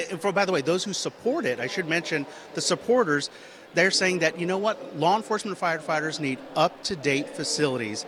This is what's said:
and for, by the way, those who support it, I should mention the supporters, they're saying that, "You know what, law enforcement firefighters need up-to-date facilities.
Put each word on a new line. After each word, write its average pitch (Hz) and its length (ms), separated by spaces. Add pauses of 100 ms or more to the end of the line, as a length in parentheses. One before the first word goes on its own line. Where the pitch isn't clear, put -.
and 185 140
for, 202 80
by 196 140
the 185 80
way, 156 80
those 165 240
who 202 80
support 240 520
it, 123 140
I 120 80
should 165 220
mention 160 360 (300)
the 226 60
supporters, 180 680 (460)
they're 180 160
saying 185 300
that, 214 180
"You 175 80
know 185 120
what, 202 380
law 165 200
enforcement 214 420
firefighters 156 640
need 135 180 (160)
up-to-date 151 760
facilities. 127 760